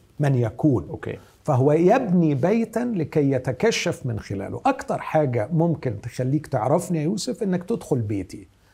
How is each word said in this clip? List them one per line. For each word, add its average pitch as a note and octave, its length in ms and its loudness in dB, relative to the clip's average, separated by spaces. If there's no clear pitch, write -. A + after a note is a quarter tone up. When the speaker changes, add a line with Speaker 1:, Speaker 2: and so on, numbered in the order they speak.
Speaker 1:
من C#3+ 160 2
يكون. A#2 540 2
Speaker 2:
أوكي. - 280 -10
Speaker 1:
فهو C3+ 280 4
يبني F3 640 4
بيتا A3+ 600 0
لكي D3 360 0
يتكشف C#3+ 760 0
من A2+ 140 -4
خلاله. G2 460 -8
أكتر C4 340 -2
حاجة B2 540 0
ممكن D3+ 480 0
تخليك C3 460 -2
تعرفني D#3 500 0
يا D3+ 60 -2
يوسف G3+ 400 -4
إنك F3+ 200 0
تدخل E3+ 380 -2
بيتي G#2 460 -6